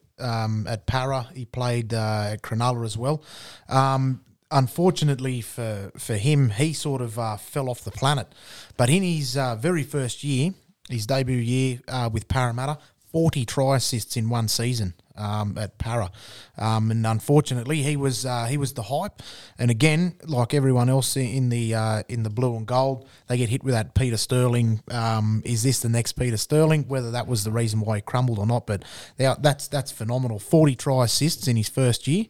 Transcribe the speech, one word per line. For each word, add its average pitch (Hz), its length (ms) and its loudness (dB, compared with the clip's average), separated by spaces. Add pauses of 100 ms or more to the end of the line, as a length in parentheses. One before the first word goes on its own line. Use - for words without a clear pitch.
(200)
um, 113 480 -2
at - 180 -6
Para. 131 480 -2
He 127 120 -10
played, 120 480 -2
uh, 107 400 0
at 107 80 -10
Cronulla 120 440 -2
as 107 120 -6
well. 143 260 -2 (460)
Um, 135 520 2 (300)
unfortunately 135 880 2
for, 110 560 -8
for - 180 -4
him, 135 360 4
he 147 220 0
sort 139 280 -4
of, 117 160 -8
uh, 110 200 -4
fell 135 320 -6
off 123 140 -6
the 101 80 -10
planet. 135 360 0 (500)
But 123 120 4
in 185 140 4
his, 147 340 -2
uh, 127 180 0
very 151 280 0
first 131 400 -6
year, 143 280 0 (380)
his 107 180 -4
debut 131 300 0
year, 123 500 0
uh, 127 240 -2
with 110 160 -4
Parramatta, 127 500 -2 (340)
forty 160 340 2
try 135 320 2
assists - 380 -2
in 113 140 0
one 117 180 0
season, 113 460 -2 (240)
um, 104 400 -4
at 107 200 -6
Para. 113 320 -2 (480)
Um, 110 340 2
and 113 140 0
unfortunately, 131 800 2
he 147 140 0
was, 135 280 -2
uh, 123 200 -2
he 135 120 -2
was 139 160 -2
the 117 100 -6
hype. 151 380 -6 (380)
And 123 100 2
again, 156 460 2 (100)
like 147 280 0
everyone 127 360 4
else 131 280 2
i-, - 40 0
in 127 280 0
the, 117 260 0
uh, 110 320 0
in 117 160 -4
the 110 60 -2
blue 120 260 0
and 110 100 -6
gold, 131 420 0 (200)
they 123 100 0
get 123 120 2
hit 131 140 -2
with 131 100 0
that 110 200 0
Peter 123 240 2
Sterling, 120 640 2 (100)
um, 110 540 0
is 117 180 0
this 131 180 2
the 117 80 -2
next 117 240 0
Peter 123 240 -2
Sterling? 156 500 2
Whether 127 240 -4
that 120 160 -4
was 117 160 0
the 107 80 -2
reason 113 300 0
why 107 160 0
he 101 40 -6
crumbled 123 380 0
or 101 60 0
not, 120 220 0
but 101 180 -4 (320)
they 131 80 2
are, 131 140 2
that's, 143 280 2
that's - 240 -4
phenomenal. 117 480 -4
Forty 156 360 4
try 131 300 2
assists 156 420 0
in 120 100 4
his 110 100 2
first 127 400 0
year, 185 220 2